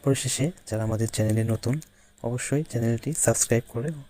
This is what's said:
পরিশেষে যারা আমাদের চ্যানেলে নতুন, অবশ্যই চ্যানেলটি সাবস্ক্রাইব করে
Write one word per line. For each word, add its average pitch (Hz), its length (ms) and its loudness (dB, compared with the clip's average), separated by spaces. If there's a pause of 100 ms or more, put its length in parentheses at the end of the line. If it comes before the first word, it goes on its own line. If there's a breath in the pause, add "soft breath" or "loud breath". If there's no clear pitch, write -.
পরিশেষে 135 420 0 (240)
যারা 110 180 0
আমাদের 113 280 2
চ্যানেলে 110 380 2
নতুন, 117 220 0 (480 soft breath)
অবশ্যই 127 480 -2
চ্যানেলটি 117 400 0 (140)
সাবস্ক্রাইব - 480 2
করে 123 160 -4 (200)